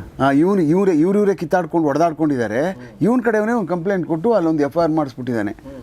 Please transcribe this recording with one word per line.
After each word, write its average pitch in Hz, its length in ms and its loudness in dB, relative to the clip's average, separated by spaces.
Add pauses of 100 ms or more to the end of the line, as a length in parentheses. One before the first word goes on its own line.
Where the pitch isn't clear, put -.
(200)
ಆ, 135 120 2
ಇವ್ನು, 180 300 2
ಇವ್ರೇ, 185 300 2
ಇವ್ರಿವ್ರೇ 190 440 2
ಕಿತ್ತಾಡ್ಕೊಂಡು 165 520 -2
ಹೊಡೆದಾಡ್ಕೊಂಡಿದ್ದಾರೆ. 143 1040 -2 (100)
ಇವ್ನ 233 200 2
ಕಡೆಯವನೇ 214 300 0
ಒಂದು 233 160 -2
ಕಂಪ್ಲೇಂಟ್ 175 400 -4
ಕೊಟ್ಟು 170 260 0
ಅಲ್ಲೊಂದು 160 300 2
ಎಫ್ 147 140 -4
ಐ 170 40 2
ಆರ್ 165 100 2
ಮಾಡಿಸ್ಬಿಟ್ಟಿದ್ದಾನೆ. 123 640 -4 (280)